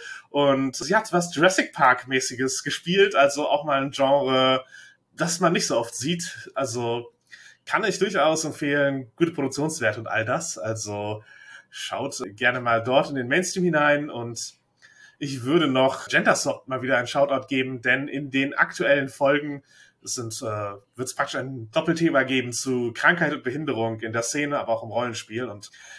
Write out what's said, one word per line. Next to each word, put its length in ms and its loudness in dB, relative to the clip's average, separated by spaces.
Und 440 2
sie 220 0
hat 160 -2
was 200 0
Jurassic 400 2
Park-mäßiges 920 0
gespielt, 500 2
also 340 4
auch 140 2
mal 180 0
ein 120 -4
Genre, 720 4
das 260 -2
man 140 2
nicht 160 0
so 100 0
oft 160 -4
sieht. 640 -6
Also 560 -4
kann 180 0
ich 160 -2
durchaus 440 2
empfehlen, 720 -2
gute 160 0
Produktionswert 680 -2
und 100 -8
all 160 -2
das. 340 -4
Also 640 -6
schaut 500 -8
gerne 260 0
mal 220 2
dort 280 2
in 40 -6
den 140 -4
Mainstream 340 0
hinein 480 2
und 480 -10
ich 240 -6
würde 260 4
noch 400 2
Gendersoft 600 2
mal 140 -4
wieder 160 2
einen 80 -2
Shoutout 420 2
geben, 320 -2
denn 280 0
in 220 -6
den 240 0
aktuellen 540 2
Folgen 540 0
sind, 400 -8
äh, 320 -6
wird's 180 -6
praktisch 220 -4
ein 340 -8
Doppelthema 540 2
geben 280 0
zu 400 -2
Krankheit 400 2
und 100 -6
Behinderung 580 -2
in 120 -6
der 100 0
Szene, 360 -2
aber 160 -2
auch 80 -2
im 80 -12
Rollenspiel. 560 -4
Und 240 -12